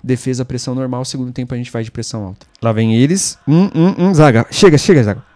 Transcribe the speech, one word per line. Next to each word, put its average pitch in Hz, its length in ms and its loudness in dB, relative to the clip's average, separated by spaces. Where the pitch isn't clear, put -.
defesa, 127 420 -4
pressão 123 300 -8
normal. 127 300 -6
Segundo 127 260 -8
tempo 123 240 -10
a - 20 -6
gente 120 140 -10
vai 113 140 -6
de 113 80 -14
pressão 110 320 -10
alta. 92 200 -16
Lá 117 120 -2
vem 110 240 0
eles. 151 500 0
Um, 170 260 2
um, 175 340 2
um, 196 80 2
zaga. 139 360 4
Chega, 175 260 4
chega, 147 280 4
zaga. 104 200 -4